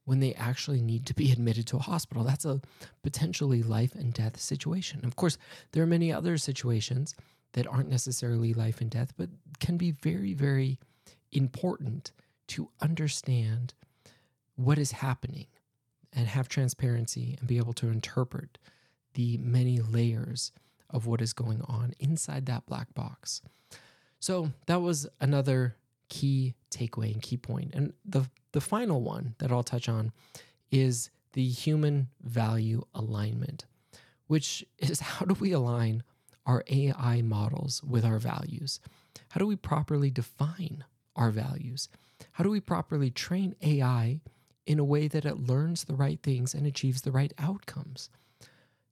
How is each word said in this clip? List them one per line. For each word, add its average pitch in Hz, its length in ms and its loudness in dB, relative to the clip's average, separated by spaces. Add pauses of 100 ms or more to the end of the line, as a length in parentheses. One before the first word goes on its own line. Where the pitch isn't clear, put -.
when 131 160 2
they 131 140 2
actually 127 480 -2
need 113 240 0
to - 80 -4
be 139 180 4
admitted 117 340 2
to 127 120 -2
a 147 40 0
hospital. 135 440 -2
That's 135 180 0
a 139 160 -2 (440)
potentially 143 600 0
life 113 320 2
and 120 180 -2
death 110 240 -2
situation. 151 680 -4
Of 123 100 -2
course, 170 220 0 (340)
there 160 100 2
are 165 60 4
many 170 240 4
other 165 260 0
situations 127 800 -2 (380)
that 123 140 0
aren't 135 220 0
necessarily 120 640 0
life 113 280 0
and 113 80 -2
death, 120 260 -2
but 175 140 -6 (320)
can 175 160 0
be 175 140 2
very, 180 420 -2
very 135 440 2 (540)
important 135 800 -2 (360)
to - 220 -8 (120)
understand 123 920 0 (840)
what 131 200 4
is 143 140 0
happening 127 560 -4 (640)
and 117 160 2
have 127 220 0
transparency 123 880 0
and 123 80 -4
be 120 100 4
able 117 160 0
to 117 140 -2
interpret - 720 -2 (560)
the 120 240 0
many 123 420 2
layers 117 720 0 (380)
of 113 160 -2
what 117 160 0
is 113 100 -2
going 117 300 -4
on 120 360 -4
inside 143 500 -2
that 123 180 -2
black - 280 -8
box. - 480 -8 (800)
So 170 340 -2 (140)
that 175 140 4
was 165 240 0 (140)
another 131 560 4 (320)
key 131 460 0 (180)
takeaway 110 400 -4
and 107 100 -4
key - 140 -4
point. - 380 -4
And 147 180 0 (140)
the, 135 200 0 (280)
the 147 80 2
final 202 400 0
one 117 380 -4
that 135 120 0
I'll 123 120 2
touch - 260 -4
on 110 240 0 (580)
is 131 380 4 (240)
the 131 120 0
human 147 640 2 (140)
value 113 640 0 (100)
alignment, 110 720 -4 (640)
which - 380 0 (120)
is 135 220 0
<laughs> - 20 -8
how - 240 -4
do 185 80 4
we 196 180 0
align 120 520 2 (420)
our 127 240 4
A 135 280 4
I 120 240 2
models 113 600 -2
with 123 220 2
our 110 120 4
values? - 640 -6 (520)
How - 80 0
do 190 60 2
we 208 120 0
properly 147 520 0
define 147 760 -4 (320)
our 117 120 6
values? 120 600 -4 (420)
How 175 140 0
do 202 40 4
we 208 120 0
properly 156 480 0
train 180 520 -2
A 151 200 4
I 123 400 2 (440)
in 151 140 4
a 143 60 4
way 147 240 4
that 147 160 0
it 147 240 -2
learns 156 340 2
the 143 120 -4
right 139 280 0
things 127 300 0
and 143 120 0
achieves 135 360 0
the 139 100 -2
right 135 260 2
outcomes? 147 720 -6 (800)